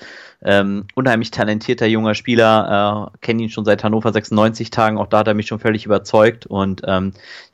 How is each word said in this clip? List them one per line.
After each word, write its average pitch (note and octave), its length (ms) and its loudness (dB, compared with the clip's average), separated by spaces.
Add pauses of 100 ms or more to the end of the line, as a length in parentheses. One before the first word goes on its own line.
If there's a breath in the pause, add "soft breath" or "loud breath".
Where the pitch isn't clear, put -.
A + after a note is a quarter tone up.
(420 loud breath)
Ähm, G2+ 520 0
unheimlich A#2 360 0
talentierter A2 560 -2
junger A2 280 0
Spieler, G#2+ 1000 2
äh, - 80 -20
kenn A2+ 160 -2
ihn A2+ 100 -4
schon A2 160 -8
seit G#2 180 2
Hannover A2 300 0
sechsundneunzig A2 580 0
Tagen, A2 280 0
auch G2+ 80 -4
da G#2+ 140 2
hat G#2+ 80 0
er G#2+ 60 0
mich G#2 120 -4
schon G#2+ 120 -8
völlig G#2+ 280 -2
überzeugt G#2+ 580 2
und, G2 420 -4
ähm, F#2+ 280 -2 (400 loud breath)